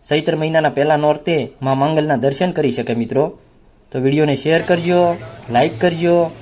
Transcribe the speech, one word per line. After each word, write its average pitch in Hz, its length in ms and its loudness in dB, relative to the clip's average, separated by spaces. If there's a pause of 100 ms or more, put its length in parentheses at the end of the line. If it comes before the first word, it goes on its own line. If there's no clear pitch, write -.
ચૈતર 156 260 0
મહિનાના 156 340 0
પહેલા 147 280 2
નોરતે 151 640 0
મા 135 120 0
માંગલના 151 420 2
દર્શન 139 360 0
કરી 143 200 0
શકે 117 220 -4
મિત્રો. 120 460 -2 (520)
તો 131 80 -6
વીડિયોને 143 360 2
શેર 160 260 0
કરજો, 175 540 2 (340)
લાઈક 131 320 0
કરજો 170 500 2 (100)